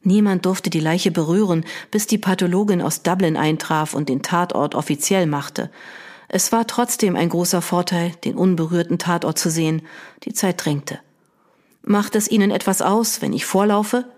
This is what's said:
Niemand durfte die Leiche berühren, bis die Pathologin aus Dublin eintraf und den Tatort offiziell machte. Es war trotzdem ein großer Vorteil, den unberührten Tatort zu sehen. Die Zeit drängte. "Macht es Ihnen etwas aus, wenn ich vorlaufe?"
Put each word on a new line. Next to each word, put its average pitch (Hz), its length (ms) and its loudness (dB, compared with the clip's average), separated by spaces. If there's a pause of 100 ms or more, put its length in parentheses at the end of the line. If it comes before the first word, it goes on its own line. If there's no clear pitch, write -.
Niemand 196 420 4
durfte 185 240 0
die 165 120 0
Leiche 170 280 2
berühren, 170 540 2 (260)
bis 214 160 0
die 220 120 0
Pathologin 185 640 2
aus - 200 -2
Dublin 175 360 2
eintraf 156 560 0
und 143 160 -2
den 131 140 -2
Tatort 170 520 0
offiziell 175 500 0
machte. 147 460 -4 (560)
Es - 240 0
war 226 160 2
trotzdem 226 480 0
ein 165 140 2
großer 175 320 0
Vorteil, 175 500 0 (140)
den - 100 -4
unberührten 170 600 2
Tatort 170 420 -2
zu 180 100 0
sehen. 160 340 0 (400)
Die - 100 -8
Zeit 185 320 -2
drängte. 147 340 -4 (840)
"Macht 208 320 0
es 214 140 0
Ihnen 202 220 4
etwas - 300 0
aus, 220 400 0
wenn - 100 -2
ich - 140 -4
vorlaufe?" 208 600 2 (120)